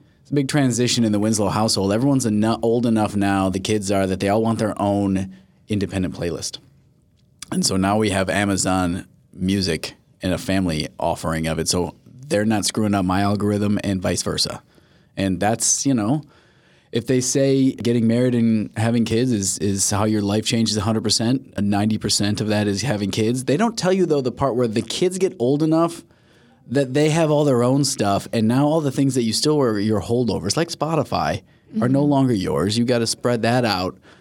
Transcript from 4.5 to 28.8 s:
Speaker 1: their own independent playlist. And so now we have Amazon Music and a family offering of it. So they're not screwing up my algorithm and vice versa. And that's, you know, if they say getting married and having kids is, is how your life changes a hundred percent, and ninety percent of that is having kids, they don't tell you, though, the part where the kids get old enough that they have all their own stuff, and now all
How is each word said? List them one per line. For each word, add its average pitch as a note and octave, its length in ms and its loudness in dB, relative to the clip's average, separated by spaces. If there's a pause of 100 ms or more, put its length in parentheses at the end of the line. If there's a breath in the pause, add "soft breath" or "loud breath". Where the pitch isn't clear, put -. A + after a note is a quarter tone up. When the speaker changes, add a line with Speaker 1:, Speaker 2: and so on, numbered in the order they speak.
Speaker 1:
their G#2+ 240 -4
own G2 540 0 (320 loud breath)
independent F#2+ 480 -2
playlist. - 420 -8 (920)
And F#2 140 -2
so F#2+ 120 0
now G2 200 2
we A2 120 2
have F#2+ 200 0
Amazon F#2 800 0 (260)
Music F#2 600 -2 (280)
and F#2 120 -2
a D#2+ 40 -2
family F2 500 -2 (120)
offering D#2+ 480 -4
of D#2+ 120 -2
it. D#2+ 80 -4
So E2+ 280 -2 (320)
they're G#2 180 0
not G#2+ 200 0
screwing G#2 280 0
up G2 100 0
my F#2 180 0
algorithm G#2 640 0
and F#2+ 180 -2
vice F#2 220 -2
versa. - 380 -6 (560 soft breath)
And F#2+ 220 0
that's, - 460 0
you C#3 80 2
know, A#2+ 280 0 (720 soft breath)
if - 160 -2
they C3 140 2
say C3+ 520 2
getting A#2 340 0
married B2 280 2
and A2+ 420 2
having A#2 280 2
kids A#2 260 0
is, G2 280 -2
is G2 300 -2
how G#2 160 0
your G#2+ 160 0
life G2+ 240 -2
changes A2+ 320 0
a G#2 40 0
hundred A2 220 0
percent, A#2 540 -2
and G2+ 120 0
ninety G#2 280 2
percent G2+ 440 -2
of G#2 60 -2
that G#2 200 0
is G2+ 160 -2
having G#2 280 -2
kids, A#2+ 340 -2
they C3 120 2
don't A#3 200 0
tell F3+ 160 0
you, F#3+ 120 2
though, D3+ 160 2
the B2 100 -2
part B2+ 240 0
where B2 120 2
the A2+ 140 0
kids F3+ 360 -2
get F#3 220 -2
old C#3 240 2
enough E3 400 0 (640 soft breath)
that B2+ 260 0
they D3+ 160 4
have D#3 220 2
all D3+ 140 4
their B2 180 4
own C3+ 200 2
stuff, G2+ 480 0
and A2 160 0
now C3 180 2
all D#3 160 2